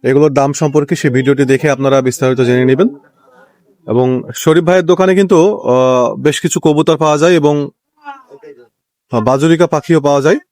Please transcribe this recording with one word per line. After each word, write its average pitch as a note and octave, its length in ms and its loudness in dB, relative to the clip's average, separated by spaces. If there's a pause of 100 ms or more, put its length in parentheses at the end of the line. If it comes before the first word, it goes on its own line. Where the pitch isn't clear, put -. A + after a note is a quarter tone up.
এগুলোর C#3+ 300 2
দাম C#3+ 200 0
সম্পর্কে D3 420 -2
সেই D3+ 160 -2
ভিডিওটি C3+ 340 0
দেখে C3+ 240 0
আপনারা C3+ 320 0
বিস্তারিত B2+ 400 -2
জেনে B2 240 2
নেবেন। C#3 240 2 (960)
এবং B2+ 340 -2 (140)
শরীফ D#3+ 280 0
ভাইয়ের F3+ 220 0
দোকানে F#3 300 2
কিন্তু, F#3+ 440 2
আহ, B2+ 560 0
বেশ C#3+ 260 -2
কিছু - 180 -4
কবুতর D#3 380 0
পাওয়া D3+ 200 0
যায় E3+ 160 2
এবং, D3 360 0 (1400)
আহ, A#2 100 -2
বাজুরিকা D3+ 460 0
পাখিও D#3+ 340 0
পাওয়া C#3+ 200 0
যায়। F3+ 180 0 (120)